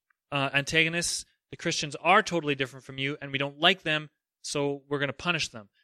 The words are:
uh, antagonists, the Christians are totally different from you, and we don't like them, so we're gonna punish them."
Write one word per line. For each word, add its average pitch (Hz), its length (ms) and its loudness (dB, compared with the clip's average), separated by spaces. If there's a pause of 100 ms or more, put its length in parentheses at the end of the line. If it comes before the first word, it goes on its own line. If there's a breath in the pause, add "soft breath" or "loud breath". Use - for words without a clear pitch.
(300)
uh, 139 240 -2
antagonists, 160 680 0 (260)
the - 60 -18
Christians 156 400 -4
are 190 260 6
totally 160 320 0
different 131 300 -4
from 135 140 -18
you, 139 240 -2
and 139 100 -12
we 135 60 -2
don't 143 240 -4
like 185 220 4
them, 156 260 -2 (320)
so 143 480 -2
we're 143 100 -2
gonna 139 140 -2
punish 170 340 -2
them." 107 220 -16 (140)